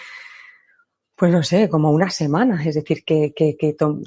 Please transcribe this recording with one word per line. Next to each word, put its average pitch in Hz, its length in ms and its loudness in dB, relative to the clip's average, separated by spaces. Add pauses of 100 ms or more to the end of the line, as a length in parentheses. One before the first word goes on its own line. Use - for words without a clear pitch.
(1160)
pues 175 160 2
no 175 100 4
sé, 180 280 2
como 151 220 2
una 175 180 2
semana. 165 560 0
Es 151 100 -2
decir, 151 300 -4
que, 151 280 0
que, 151 220 0
que 151 180 -2
tom-, 151 340 -2